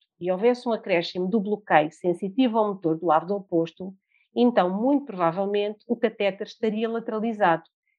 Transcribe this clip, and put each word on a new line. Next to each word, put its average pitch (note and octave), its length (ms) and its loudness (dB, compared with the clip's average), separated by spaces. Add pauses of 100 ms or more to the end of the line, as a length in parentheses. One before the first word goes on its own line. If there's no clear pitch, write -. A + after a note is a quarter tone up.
(200)
e F3 120 -4
houvesse A#3+ 380 0
um - 20 0
acréscimo F#3 560 -2
do G#3+ 140 0
bloqueio F#3 500 2
sensitivo G3 680 -2
ao G#3+ 120 2
motor E3 280 -2
do E3+ 100 -8
lado E3 280 2
oposto, F#3 580 -4 (420)
então, A#3 340 4
muito C4 360 0
provavelmente, G3 840 -2
o A#3 80 -2
catéter G#3+ 500 -2
estaria A3 440 -4
lateralizado G#3+ 760 0 (360)